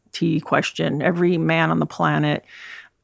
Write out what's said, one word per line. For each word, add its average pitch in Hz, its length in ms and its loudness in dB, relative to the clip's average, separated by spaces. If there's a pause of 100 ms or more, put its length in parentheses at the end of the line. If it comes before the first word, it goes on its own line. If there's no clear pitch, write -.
(120)
T 165 280 0
question. 151 600 -2
Every 175 380 2
man 160 320 2
on 165 80 2
the 156 80 0
planet 151 580 0 (600)